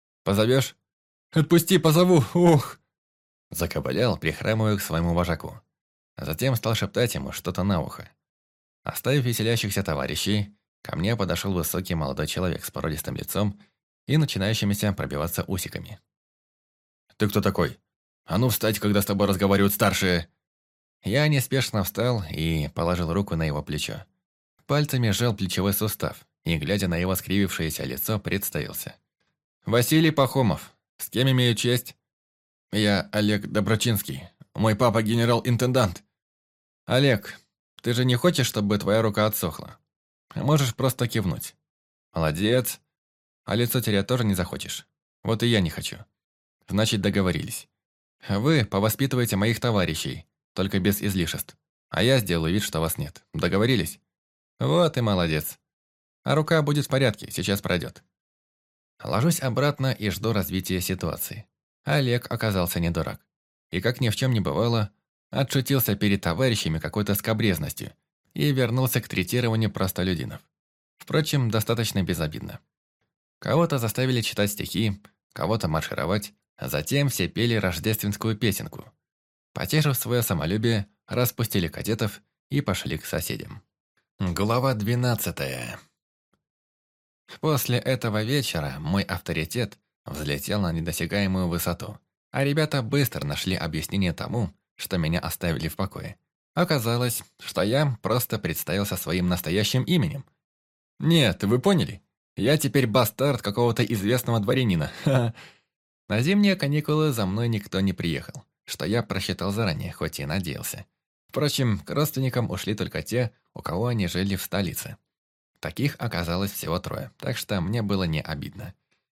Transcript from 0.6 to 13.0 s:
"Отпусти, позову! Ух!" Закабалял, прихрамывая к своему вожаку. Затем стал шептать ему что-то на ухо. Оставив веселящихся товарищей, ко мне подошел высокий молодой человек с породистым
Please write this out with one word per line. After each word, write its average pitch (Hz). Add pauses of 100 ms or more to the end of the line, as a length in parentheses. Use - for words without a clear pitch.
"Отпусти, 170
позову! 170 (120)
Ух!" 170 (720)
Закабалял, 82
прихрамывая 107
к 95
своему 85
вожаку. 85 (560)
Затем -
стал 110
шептать 110
ему 67
что-то -
на 92
ухо. - (800)
Оставив 135
веселящихся 113
товарищей, 92 (240)
ко -
мне 95
подошел 95
высокий 87
молодой 76
человек 90
с -
породистым 73